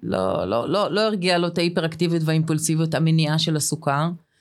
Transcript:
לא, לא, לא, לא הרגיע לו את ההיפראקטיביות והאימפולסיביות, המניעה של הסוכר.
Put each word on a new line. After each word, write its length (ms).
לא, 460
לא, 200
לא, 220
לא 100
הרגיע 360
לו 100
את 100
ההיפראקטיביות 680
והאימפולסיביות, 680
המניעה 460
של 160
הסוכר. 540